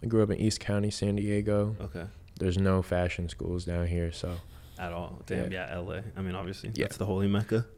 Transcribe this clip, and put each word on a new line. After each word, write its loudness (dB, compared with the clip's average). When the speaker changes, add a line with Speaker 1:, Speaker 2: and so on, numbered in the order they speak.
Speaker 1:
I -4
grew 6
up 4
in 0
East 2
County, 0
San 0
Diego. 2
Speaker 2:
Okay. -8
Speaker 1:
There's 2
no 6
fashion 0
schools -4
down 0
here, 0
so. -6
Speaker 2:
At -6
all. -8
Damn, 0
Speaker 1:
Yeah. -4
Speaker 2:
yeah, -6
L -4
A. -6
I -6
mean, -2
obviously, -6
Speaker 1:
Yeah. 2
Speaker 2:
that's -6
the -2
holy 2
mecca. 2